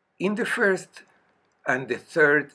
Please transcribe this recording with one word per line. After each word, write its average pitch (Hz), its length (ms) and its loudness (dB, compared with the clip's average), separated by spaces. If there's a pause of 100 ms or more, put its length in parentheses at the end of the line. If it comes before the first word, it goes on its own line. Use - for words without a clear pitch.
(180)
In 196 180 -2
the 208 100 -4
first 196 560 -2 (640)
and 131 200 -2
the 113 120 -4
third 147 560 0